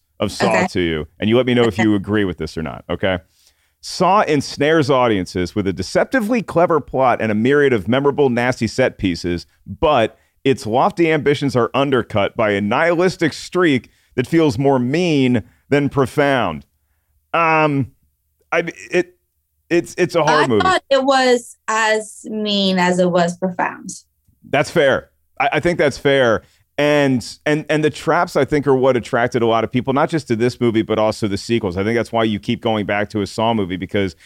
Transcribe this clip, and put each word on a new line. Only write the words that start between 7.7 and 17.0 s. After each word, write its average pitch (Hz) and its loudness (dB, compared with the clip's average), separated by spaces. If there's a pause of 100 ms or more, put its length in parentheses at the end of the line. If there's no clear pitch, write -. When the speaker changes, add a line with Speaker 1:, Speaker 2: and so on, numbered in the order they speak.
Speaker 1:
of 98 -2
memorable, 135 2
nasty 120 -2
set - -2
pieces, 87 -4 (220)
but 123 0 (280)
its 131 0
lofty 143 0
ambitions 143 0
are 117 0
undercut 123 0
by 107 0
a 101 0
nihilistic 165 0
streak 160 -2 (240)
that 127 -2
feels 156 2
more 139 2
mean 131 0 (260)
than 143 0
profound. 131 -2 (680)